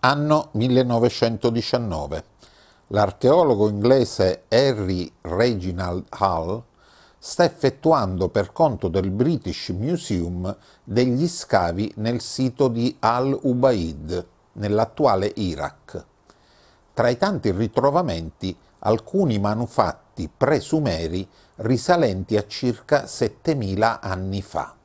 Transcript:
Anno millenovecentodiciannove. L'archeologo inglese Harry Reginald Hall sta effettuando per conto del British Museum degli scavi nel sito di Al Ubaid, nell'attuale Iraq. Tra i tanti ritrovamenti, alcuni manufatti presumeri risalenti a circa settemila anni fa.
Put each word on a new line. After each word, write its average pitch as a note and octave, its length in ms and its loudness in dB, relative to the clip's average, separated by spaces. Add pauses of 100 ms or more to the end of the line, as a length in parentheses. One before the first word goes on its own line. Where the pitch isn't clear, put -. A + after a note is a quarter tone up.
Anno D3 440 2
millenovecentodiciannove. A#2 1700 0 (640)
L'archeologo G#2+ 840 4
inglese G#2 800 2
Harry G#2+ 600 2 (120)
Reginald F#2 880 -4
Hall F#2+ 520 -2 (560)
sta - 260 -2
effettuando B2 840 0
per G2+ 240 -2
conto A#2+ 360 0
del F#2 220 0
British A2+ 600 -4
Museum F#2 840 -4 (300)
degli B2+ 420 0
scavi F#2+ 680 0
nel A2+ 240 -2
sito C3 480 0
di A#2 300 0
Al B2+ 460 0
Ubaid, F2+ 840 0 (260)
nell'attuale G#2 840 0
Iraq. F2 680 -6 (880)
Tra A#2+ 160 2
i B2 80 0
tanti F#3 360 0
ritrovamenti, F#2+ 1000 0 (260)
alcuni A2+ 580 0
manufatti G#2 960 -2
presumeri A2+ 920 0 (300)
risalenti A2+ 800 0
a G#2 100 0
circa - 600 -2
settemila A2 960 -2
anni F#2+ 400 -6
fa. - 320 -8 (100)